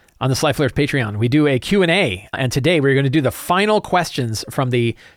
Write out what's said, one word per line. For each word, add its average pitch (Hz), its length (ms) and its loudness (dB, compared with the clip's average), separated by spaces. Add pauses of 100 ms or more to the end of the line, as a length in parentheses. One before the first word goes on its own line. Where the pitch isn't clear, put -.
(180)
on 131 120 0
the 131 40 0
Sly 147 200 0
Flourish 143 180 0
Patreon, 123 460 -2
we 120 100 2
do 147 180 2
a 135 120 2
Q 196 240 0
and 170 80 2
A, 151 420 0
and 127 180 -2
today 147 300 2
we're 135 140 2
gonna 139 160 2
do 151 100 2
the 127 100 0
final 202 520 0
questions 131 680 -4
from 131 220 -2
the 117 260 0 (200)